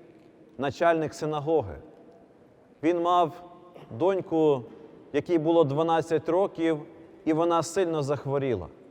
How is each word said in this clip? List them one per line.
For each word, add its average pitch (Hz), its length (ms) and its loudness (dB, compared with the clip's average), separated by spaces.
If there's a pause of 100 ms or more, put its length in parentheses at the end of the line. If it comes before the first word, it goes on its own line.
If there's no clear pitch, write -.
(580)
начальник 160 560 0
синагоги. 147 640 -2 (1080)
Він 170 180 2
мав 175 300 2 (600)
доньку, 156 720 0 (520)
якій 147 240 0
було 165 260 4
дванадцять 160 680 0
років, 165 500 0 (460)
і 156 80 2
вона 170 300 2
сильно 165 400 -2
захворіла. 135 640 -2 (240)